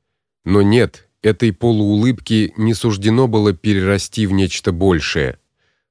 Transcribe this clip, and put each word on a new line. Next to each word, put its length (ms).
Но 180
нет, 460
этой 300
полуулыбки 1040
не 180
суждено 540
было 240
перерасти 720
в 60
нечто 400
большее. 680